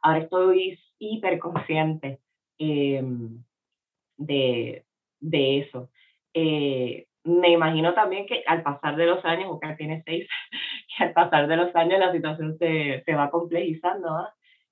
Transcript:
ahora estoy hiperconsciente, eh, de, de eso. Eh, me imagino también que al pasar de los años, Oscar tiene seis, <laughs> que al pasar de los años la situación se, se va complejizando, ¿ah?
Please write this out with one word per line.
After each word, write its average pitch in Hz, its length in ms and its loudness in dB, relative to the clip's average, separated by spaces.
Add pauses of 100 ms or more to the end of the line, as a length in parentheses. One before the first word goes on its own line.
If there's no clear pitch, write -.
ahora 160 200 4
estoy 185 580 2 (200)
hiperconsciente, 165 1200 -4 (380)
eh, 143 440 0 (1120)
de, 127 680 -2 (340)
de 139 400 2
eso. 127 300 -10 (440)
Eh, 143 720 -2 (160)
me 175 280 6
imagino 160 420 4
también 202 320 0
que - 220 -6
al 165 160 2
pasar 143 320 -4
de 165 100 2
los 175 200 2
años, 175 260 -2
Oscar 156 260 -10
tiene 156 280 -8
seis, 165 220 -6 (240)
<laughs> - 460 -12
que - 60 0
al 175 100 0
pasar 151 340 4
de 160 100 2
los 175 180 0
años 170 240 4
la 185 120 4
situación 156 460 -4
se, 151 480 -2
se 156 100 0
va 147 160 2
complejizando, 170 760 -2
¿ah? 160 240 -6 (380)